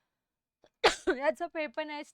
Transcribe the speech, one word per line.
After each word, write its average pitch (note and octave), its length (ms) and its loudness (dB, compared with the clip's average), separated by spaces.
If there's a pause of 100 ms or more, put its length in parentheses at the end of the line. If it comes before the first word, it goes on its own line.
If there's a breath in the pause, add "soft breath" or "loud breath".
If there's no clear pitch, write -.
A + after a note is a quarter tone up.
(840)
<coughs> - 340 2
याचं D4 360 0
पे D#4 120 -2
पण D4+ 240 -6
आहे, D4 120 -6 (120)